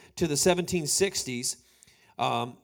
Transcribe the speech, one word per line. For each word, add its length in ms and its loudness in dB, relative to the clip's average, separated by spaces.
to 120 0
the 80 0
seventeen 500 2
sixties, 680 -2
um, 460 -2